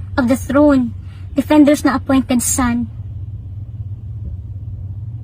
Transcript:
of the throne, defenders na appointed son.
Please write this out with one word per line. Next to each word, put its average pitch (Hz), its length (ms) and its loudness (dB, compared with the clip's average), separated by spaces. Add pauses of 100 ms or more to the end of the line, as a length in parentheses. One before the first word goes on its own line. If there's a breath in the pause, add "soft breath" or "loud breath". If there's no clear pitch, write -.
(180)
of 269 120 2
the 262 80 4
throne, 269 600 4 (400 loud breath)
defenders 294 480 6
na 277 160 2
appointed 262 400 2
son. 240 480 0 (2250)